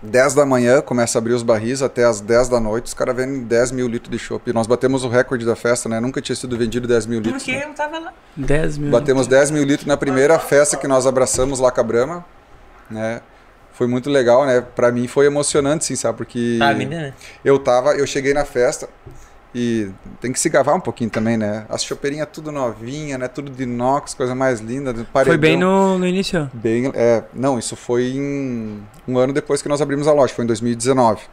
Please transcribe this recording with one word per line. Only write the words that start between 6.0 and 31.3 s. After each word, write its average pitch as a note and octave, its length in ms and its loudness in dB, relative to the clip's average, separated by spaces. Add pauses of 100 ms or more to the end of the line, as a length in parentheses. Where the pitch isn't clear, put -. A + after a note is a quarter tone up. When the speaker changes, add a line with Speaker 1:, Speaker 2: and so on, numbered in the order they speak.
Speaker 1:
tinha B2 140 -4
sido B2 200 -6
vendido A#2+ 300 -2
dez A#2 180 2
mil A#2 160 -4
Speaker 2:
Por G#2+ 60 -4
Speaker 1:
litros, C4 160 -4
Speaker 2:
que - 100 -8
Speaker 1:
né? C#4 120 -4
Speaker 2:
eu D4+ 40 -10
não D4 60 -16
tava D4+ 240 -6
lá? E4 140 -12 (240)
Speaker 3:
Dez D3 420 0
mil C#3+ 140 -2
Speaker 1:
Batemos C3 340 2
Speaker 3:
litros. C3 140 4
Speaker 1:
dez D3 100 2
mil D3+ 140 0
litros C#3+ 240 0
na C#3+ 80 2
primeira C#3+ 420 2
festa D3 380 2
que D3+ 100 -6
nós C3 180 2
abraçamos C3 540 0
lá B2+ 140 2
com - 80 -2
a A#2 40 4
Brahma, C3 400 -2 (640)
né? A2 340 -8 (500)
Foi B2 160 -2
muito B2 200 -2
legal, C3 380 4
né? B2 140 4
Pra B2 320 0
mim B2 160 -2
foi C#3+ 180 4
emocionante, D3 580 0
sim, C3+ 120 -4
sabe? A#2 220 -2
Porque A#2+ 400 -2
Speaker 2:
Pra C#3 160 2
mim, - 120 -2
né? D3 260 -8 (320)
Speaker 1:
eu C#3 140 6
tava, C3+ 360 2
eu C#3 120 2
cheguei C#3 280 0
na C#3+ 100 0
festa C3 440 -2 (680)
e A#2 340 -2 (320)
tem B2 120 -6
que - 60 -4
se - 120 0
gavar D3 240 4
um F#3 60 0
pouquinho A#2 280 -6
também, A2+ 280 0
né? G#2+ 320 -4
As - 160 -4
chopeirinhas D3 480 -6
tudo D3+ 180 -12
novinha, C3+ 680 -6
né? B2+ 120 -6
Tudo C#3+ 240 -10
de B2+ 100 -8
inox, B2 520 -2
coisa B2+ 200 -2
mais C3 260 0
linda, B2+ 320 -6
de A2+ 200 -8
Speaker 3:
Foi D#3 260 4
bem D#3 140 4
Speaker 1:
paredão. F#3+ 420 2
Speaker 3:
no, F#3 60 0
no F3+ 80 0
início? F3+ 440 -2
Speaker 1:
Bem, A#2 420 -2
é, A#2 280 2 (100)
não, B2+ 260 -2
isso - 180 -6
foi B2 400 -2
em, B2+ 680 -6 (240)
um B2+ 100 -2
ano C3 160 2
depois C#3+ 300 -2
que - 60 -6
nós C#3+ 120 0
abrimos C#3+ 280 0
a D#3 40 6
loja, C#3 220 4
foi A#2+ 100 -4
em A#2 40 -2
dois A2 120 0
mil A#2+ 120 -2
e A#2 40 -2
dezenove. A#2 460 2 (100)